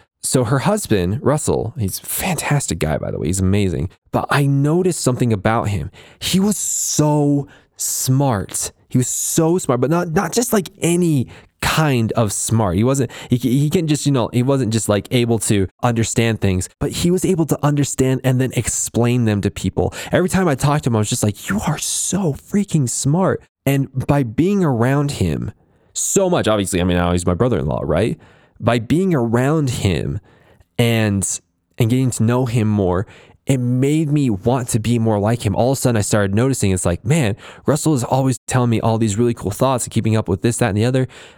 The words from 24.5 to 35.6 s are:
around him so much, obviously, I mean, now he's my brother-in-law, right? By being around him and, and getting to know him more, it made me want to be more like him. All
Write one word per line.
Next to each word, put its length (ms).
around 500
him 400
so 360
much, 160
obviously, 340
I 40
mean, 140
now 140
he's 140
my 80
brother-in-law, 500
right? 360
By 180
being 360
around 560
him 500
and, 640
and 120
getting 220
to 100
know 220
him 240
more, 380
it 120
made 500
me 220
want 380
to 100
be 200
more 200
like 260
him. 100
All 180